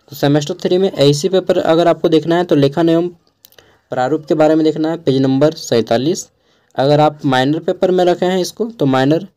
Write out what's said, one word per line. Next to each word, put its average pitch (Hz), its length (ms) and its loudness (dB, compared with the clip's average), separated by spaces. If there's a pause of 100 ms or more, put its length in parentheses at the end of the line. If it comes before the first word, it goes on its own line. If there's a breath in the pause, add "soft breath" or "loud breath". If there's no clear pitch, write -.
तो - 60 -20
सेमेस्टर 147 380 0
थ्री 180 240 -2
में 190 140 0
एसी 147 380 0
पेपर 180 280 -2
अगर 170 300 0
आपको 165 220 0
देखना 160 260 0
है 175 80 0
तो 175 120 -2
लेखन 147 340 0
एवं 170 180 0 (840 soft breath)
प्रारूप 131 360 -4
के 175 80 -4
बारे 156 220 2
में 160 80 2
देखना 156 260 -2
है, 170 80 -4
पेज 135 240 -2
नंबर 135 320 2
सैंतालीस। 123 760 -2 (460)
अगर 147 240 2
आप 151 260 2
माइनर 135 340 0
पेपर 185 320 -2
में 180 140 2
रखे 175 200 0
हैं 185 140 -2
इसको, 180 260 -6
तो 226 200 -6
माइनर 139 380 2 (140)